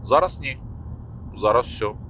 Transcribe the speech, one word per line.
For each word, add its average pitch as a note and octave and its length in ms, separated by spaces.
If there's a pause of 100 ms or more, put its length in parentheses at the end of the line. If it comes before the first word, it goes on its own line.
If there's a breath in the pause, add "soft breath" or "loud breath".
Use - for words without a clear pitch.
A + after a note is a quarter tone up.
Зараз E3 360
ні. C3 180 (800)
Зараз A2 280
все. - 260 (180)